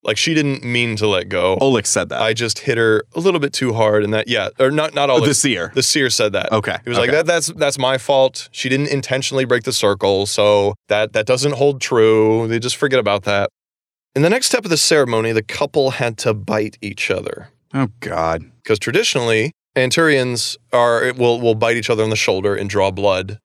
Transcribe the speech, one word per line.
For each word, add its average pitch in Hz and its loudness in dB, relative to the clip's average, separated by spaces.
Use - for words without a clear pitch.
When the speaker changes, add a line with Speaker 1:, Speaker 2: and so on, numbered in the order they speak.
Speaker 1:
Like, 107 -2
she - -2
didn't 143 -2
mean 120 -2
to 104 -2
let 95 0
go. 92 0
Speaker 2:
Olix 127 2
said - -2
that. - -6
Speaker 1:
I 113 0
just 117 -4
hit 117 -2
her 110 2
a 170 -4
little 175 0
bit 143 -4
too 123 -2
hard, 107 2
and 104 -4
that, 110 -2
yeah, 113 -2
or 135 4
not, 151 -2
not 143 0
Olix. 123 4
Speaker 2:
The 147 2
seer. 92 -2
Speaker 1:
The 131 2
seer 135 0
said 107 0
that. 95 -2
Speaker 2:
Okay, 107 0
Speaker 1:
He - -10
was 98 -2
like, 117 0
Speaker 2:
okay. 147 2
Speaker 1:
"That, 165 2
that's, 170 0
that's 143 -2
my 131 0
fault. 131 0
She - -8
didn't 135 0
intentionally 131 -2
break 123 -2
the 131 -8
circle, 101 0
so 104 2
that, 107 0
that 110 0
doesn't 127 0
hold 139 0
true. 110 4
They 113 -2
just 123 -6
forget 135 0
about 104 0
that." 101 0
In 135 2
the 165 4
next 254 0
step 233 0
of 202 -8
the 156 2
ceremony, 120 2
the 110 0
couple 139 -2
had 117 -4
to 117 0
bite 107 -4
each 101 -6
other. - -6
Speaker 2:
Oh, 135 -2
God. 82 -4
Speaker 1:
'Cause 110 0
traditionally, 120 0
Anturians 127 0
are, 120 2
will, 120 2
will 117 2
bite 117 2
each 113 -6
other 110 2
on 110 0
the 110 -2
shoulder 98 0
and 101 -6
draw 98 0
blood. 95 -2